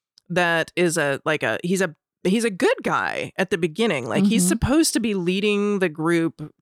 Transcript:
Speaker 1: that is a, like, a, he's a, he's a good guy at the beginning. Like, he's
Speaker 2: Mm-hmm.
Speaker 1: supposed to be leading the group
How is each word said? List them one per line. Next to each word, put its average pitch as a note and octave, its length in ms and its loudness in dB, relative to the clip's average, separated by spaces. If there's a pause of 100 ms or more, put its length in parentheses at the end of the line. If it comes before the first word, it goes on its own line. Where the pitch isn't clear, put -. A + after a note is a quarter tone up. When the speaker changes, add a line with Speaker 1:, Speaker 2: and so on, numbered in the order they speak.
(280)
Speaker 1:
that E3+ 480 0
is E3+ 220 2
a, C#3+ 260 0
like, D#3 180 0
a, A2 200 -2
he's F3+ 180 0
a, F3 140 -2 (300)
he's A3 200 2
a A#3 60 0
good G4+ 320 2
guy F#2+ 560 -2
at F#3 120 -2
the G3+ 80 0
beginning. E3 480 -2
Like, B2+ 180 0
he's G#3 180 2
Speaker 2:
Mm-hmm. F3+ 60 2
Speaker 1:
supposed D4 440 2
to C#4 80 -2
be G#3+ 140 -2
leading G3+ 640 0
the F3+ 100 2
group D#3+ 720 -2